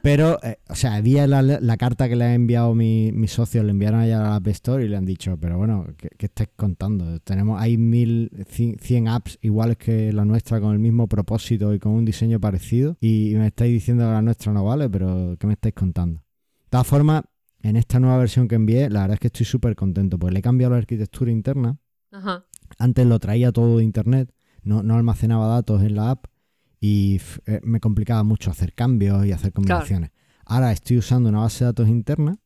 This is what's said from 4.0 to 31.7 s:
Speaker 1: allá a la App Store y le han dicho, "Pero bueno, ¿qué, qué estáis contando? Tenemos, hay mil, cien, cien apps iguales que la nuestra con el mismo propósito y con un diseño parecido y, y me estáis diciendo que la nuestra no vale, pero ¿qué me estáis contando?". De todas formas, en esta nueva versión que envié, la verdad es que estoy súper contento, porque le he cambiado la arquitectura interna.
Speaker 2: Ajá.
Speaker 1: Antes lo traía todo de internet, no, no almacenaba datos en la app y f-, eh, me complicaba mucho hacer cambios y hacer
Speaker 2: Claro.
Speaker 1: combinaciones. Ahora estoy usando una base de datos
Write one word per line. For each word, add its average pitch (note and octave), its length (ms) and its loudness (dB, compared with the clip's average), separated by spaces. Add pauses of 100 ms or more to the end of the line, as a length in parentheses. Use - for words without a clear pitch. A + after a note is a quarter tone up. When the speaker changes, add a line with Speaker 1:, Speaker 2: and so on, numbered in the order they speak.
Speaker 1:
allá A2+ 180 2
a G#2+ 120 0
la G#2 60 0
App F#2+ 120 -2
Store A#2+ 360 -2
y G#2+ 40 -4
le G#2 80 -4
han F#2+ 80 -4
dicho, F#2 360 -4
"Pero E2+ 180 -4
bueno, G#2 280 -2 (100)
¿qué, E2 120 -16 (100)
qué G#2+ 80 -6
estáis G#2+ 300 -6
contando? F#2 640 -4
Tenemos, G2 400 -2
hay A#2 180 2
mil, A#2 540 0 (160)
cien, A#2 320 -4
cien A#2+ 260 0
apps - 360 -4
iguales A2+ 340 0
que A2 360 -2
la G#2 120 0
nuestra A2+ 360 0
con G#2+ 120 0
el G#2 80 2
mismo A2+ 280 2
propósito G#2 640 -2
y G2+ 60 0
con G#2+ 140 -2
un A2+ 120 2
diseño A2+ 360 0
parecido A2+ 600 -2
y, A2 300 2
y G#2+ 60 0
me G#2+ 100 2
estáis A#2+ 260 0
diciendo A#2+ 320 2
que A2+ 60 0
la A2 120 2
nuestra A2 300 0
no G2+ 120 0
vale, C3 260 0
pero F#2 480 -2
¿qué G2+ 80 -4
me G#2+ 60 0
estáis G#2+ 220 -2
contando?". F2 440 -2 (460)
De - 60 -20
todas B2 160 2
formas, D3+ 360 2 (400)
en G#2+ 140 0
esta A#2+ 240 2
nueva B2+ 180 4
versión B2 300 2
que A#2 80 0
envié, A2+ 340 2
la G2+ 120 0
verdad G2 120 0
es - 60 -4
que A#2+ 80 -2
estoy - 180 -4
súper A#2 300 -2
contento, F#2+ 420 -2
porque F2+ 140 -2
le F#2+ 80 0
he - 20 -12
cambiado B2 300 2
la A#2+ 60 2
arquitectura A2+ 520 -4
interna. B2 460 -2 (340)
Speaker 2:
Ajá. F#3+ 340 -8 (320)
Speaker 1:
Antes B2 300 2
lo A#2 140 4
traía A#2 320 0
todo A#2 260 2
de A2+ 60 2
internet, A#2 480 -2 (320)
no, G#2 180 0
no A2+ 140 2
almacenaba A2+ 500 0
datos A2+ 360 0
en G#2+ 120 0
la A2 160 -2
app - 140 -6 (600)
y G2+ 320 2
f-, - 300 -8
eh, G#2+ 160 -4
me A2+ 160 -2
complicaba G#2+ 460 0
mucho G#2 260 0
hacer E2+ 240 -4
cambios G2+ 500 2
y G2+ 60 0
hacer F#2 220 -4
Speaker 2:
Claro. - 20 -20
Speaker 1:
combinaciones. G2 560 -2 (360)
Ahora A#2+ 260 0
estoy A#2+ 260 0
usando B2 300 0
una G#2+ 120 2
base A2+ 200 -2
de B2 60 2
datos A#2 220 0